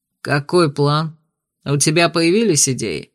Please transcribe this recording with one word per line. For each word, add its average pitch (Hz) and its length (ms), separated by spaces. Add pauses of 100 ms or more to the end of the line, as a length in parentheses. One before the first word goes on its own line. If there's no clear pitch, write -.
(220)
Какой 147 500
план? 147 460 (480)
У 143 120
тебя 160 320
появились 170 600
идеи? 107 460